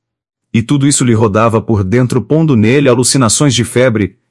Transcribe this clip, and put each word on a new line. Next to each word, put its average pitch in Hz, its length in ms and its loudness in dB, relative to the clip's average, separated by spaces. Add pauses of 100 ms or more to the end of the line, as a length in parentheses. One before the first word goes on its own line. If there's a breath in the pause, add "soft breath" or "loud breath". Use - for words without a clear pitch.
(520)
E 113 100 0
tudo 139 240 -2
isso 143 180 0
lhe 120 100 2
rodava 110 480 0
por 104 200 -2
dentro, 120 380 -2
pondo 156 340 0
nele 123 340 2
alucinações 123 680 0
de 110 100 -2
febre, 117 540 -2 (120)